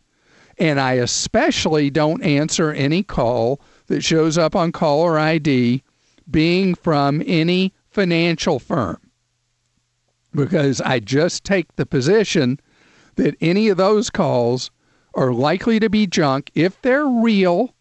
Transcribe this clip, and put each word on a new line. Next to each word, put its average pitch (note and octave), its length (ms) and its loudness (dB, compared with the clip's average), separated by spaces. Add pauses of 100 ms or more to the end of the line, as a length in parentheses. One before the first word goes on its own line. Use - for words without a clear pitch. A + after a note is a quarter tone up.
(580)
And D3+ 220 0
I C3 140 0
especially D#3 960 0
don't D3+ 340 -2
answer D3+ 480 0
any D3+ 320 -2
call A#2+ 560 -2 (280)
that C#3+ 140 -2
shows D#3+ 360 0
up D#3 180 0
on E3 160 0
caller D#3+ 480 0
I D#3+ 180 0
D C3 460 0 (460)
being F3 460 2
from C#3+ 500 0
any F3+ 480 0 (220)
financial E3+ 640 0
firm, A2+ 420 -4 (1300)
because C#3+ 480 0
I C3+ 180 0
just C3+ 440 -2
take F#3+ 320 -2
the D#3 100 -4
position D3 760 0 (560)
that D3 260 -2
any G3 280 2
of F3+ 80 0
those G#3 320 2
calls B2+ 600 -2 (440)
are B2+ 200 0
likely F3 460 0
to A3 100 0
be G#3+ 160 2
junk. C#3+ 480 -2
If - 280 -2
they're C#4 260 0
real, A3 720 2